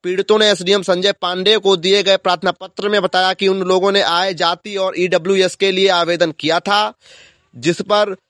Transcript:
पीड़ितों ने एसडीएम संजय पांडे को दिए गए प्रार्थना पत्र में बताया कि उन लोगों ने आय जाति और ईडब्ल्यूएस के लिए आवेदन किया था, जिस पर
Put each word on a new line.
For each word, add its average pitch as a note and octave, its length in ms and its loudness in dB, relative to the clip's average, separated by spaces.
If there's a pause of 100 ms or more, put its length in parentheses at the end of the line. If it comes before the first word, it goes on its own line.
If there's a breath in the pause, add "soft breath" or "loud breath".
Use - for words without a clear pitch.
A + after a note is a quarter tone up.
पीड़ितों F#3+ 360 0
ने G#3+ 120 4
एसडीएम F#3+ 320 0
संजय F#3+ 280 0 (100)
पांडे F#3 360 0
को G3 200 2
दिए F#3+ 260 0
गए F#3+ 140 2
प्रार्थना E3+ 340 -2
पत्र F#3 380 -8
में G#3 120 2
बताया F#3 320 0
कि G3 140 -2
उन F#3+ 160 0
लोगों F#3 280 0
ने G3 120 2
आय F3+ 320 0
जाति F3 400 -4
और F#3+ 240 -4
ईडब्ल्यूएस F3+ 560 0
के G3 160 -2
लिए F#3+ 180 2
आवेदन E3+ 420 0
किया D#3 280 -2
था, G#3 340 0 (640 soft breath)
जिस D3 260 -4
पर F#3+ 340 0 (140)